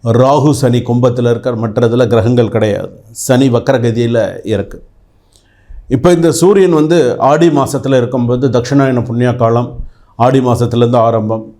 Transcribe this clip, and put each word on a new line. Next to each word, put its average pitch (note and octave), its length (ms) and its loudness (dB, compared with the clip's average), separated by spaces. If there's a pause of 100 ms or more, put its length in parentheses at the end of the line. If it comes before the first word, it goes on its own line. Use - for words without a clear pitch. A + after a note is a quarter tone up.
ராகு, C3 460 2 (100)
சனி B2 280 0
கும்பத்துல A#2+ 460 0
இருக்கார். A2+ 300 -6
மற்றதுல A#2 420 0
கிரகங்கள் A2+ 480 0
கிடையாது. G2+ 380 -2 (340)
சனி C3 220 2
வக்கரகதியில A#2 680 -2 (260)
இருக்கு. G2 360 -6 (1080)
இப்ப B2+ 240 2
இந்த E3 200 2
சூரியன் F#3 480 2
வந்து D#3+ 180 2 (220)
ஆடி D#3 300 4
மாசத்துல C3+ 500 0
இருக்கும்போது B2 500 -2
தட்சிணாயன B2 560 0
புண்ணிய B2 300 -2
காலம் A#2+ 340 0 (480)
ஆடி C3 300 2
மாசத்துலேருந்து A#2+ 600 0
ஆரம்பம். A2 380 -4 (140)